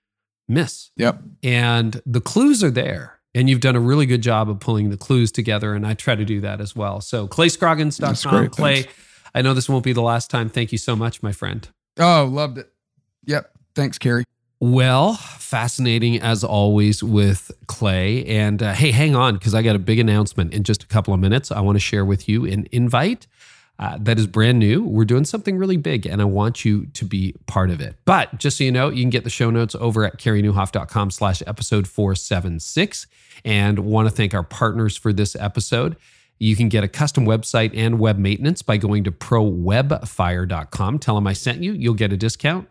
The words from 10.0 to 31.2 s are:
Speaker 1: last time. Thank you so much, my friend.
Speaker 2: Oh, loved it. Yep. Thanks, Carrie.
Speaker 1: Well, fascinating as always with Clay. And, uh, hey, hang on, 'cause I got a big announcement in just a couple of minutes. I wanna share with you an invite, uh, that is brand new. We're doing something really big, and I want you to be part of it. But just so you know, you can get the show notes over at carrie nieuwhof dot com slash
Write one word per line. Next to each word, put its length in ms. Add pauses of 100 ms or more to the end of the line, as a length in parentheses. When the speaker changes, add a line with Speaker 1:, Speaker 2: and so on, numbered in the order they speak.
Speaker 1:
last 300
time. 180
Thank 220
you 80
so 160
much, 260
my 100
friend. 360 (320)
Speaker 2:
Oh, 300
loved 280
it. 140 (540)
Yep. 260 (240)
Thanks, 240
Carrie. 240 (360)
Speaker 1:
Well, 540
fascinating 1080
as 240
always 600
with 480 (160)
Clay. 580
And, 380
uh, 100
hey, 180
hang 240
on, 220
'cause 160
I 80
got 140
a 40
big 200
announcement 540
in 100
just 200
a 40
couple 260
of 60
minutes. 320
I 80
wanna 200
share 260
with 220
you 180
an 260
invite, 560 (500)
uh, 240
that 160
is 100
brand 320
new. 240
We're 220
doing 200
something 320
really 200
big, 300
and 140
I 40
want 400
you 280
to 120
be 300 (100)
part 240
of 100
it. 160 (100)
But 340
just 180
so 60
you 80
know, 180
you 140
can 80
get 120
the 60
show 220
notes 280
over 240
at 140
carrie 240
nieuwhof 300
dot 180
com 220
slash 360